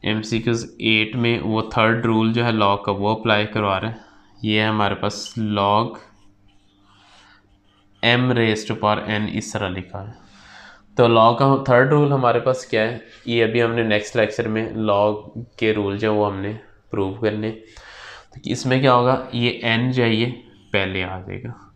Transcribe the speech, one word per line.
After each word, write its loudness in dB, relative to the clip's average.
एमसीक्यूज़ -2
एट 0
में 0
वो -2
third 2
rule 2
जो 0
है 0
log 2
का -2
वो -2
apply 0
करवा -2
रहे -6
हैं। -16
ये 2
है 2
हमारे 0
पास -6
log 0
M 2
raised 0
to -4
power 0
n -2
इस -6
तरह -4
लिखा -10
है। -14
तो 6
log 6
का 4
third 4
rule 4
हमारे 2
पास -2
क्या 0
है, -4
ये 2
अभी 2
हमने 2
next 0
lecture 0
में -2
log 0
के 2
rule -2
जो 0
है 0
वो 2
हमने -4
prove -4
करने। -2
तो -18
इसमें 0
क्या 4
होगा, 2
ये -2
n 0
जो 2
है 2
ये 0
पहले -2
आ -8
जाएगा। -12